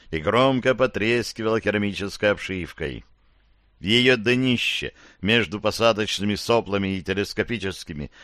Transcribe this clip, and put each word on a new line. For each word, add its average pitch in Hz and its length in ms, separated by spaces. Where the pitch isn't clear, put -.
и 80 80
громко 123 560
потрескивала 110 840
керамической 101 720
обшивкой. 80 720
В - 40
её 123 320
днище, 123 760
между 101 400
посадочными 104 760
соплами 98 640
и 92 60
телескопическими 95 1080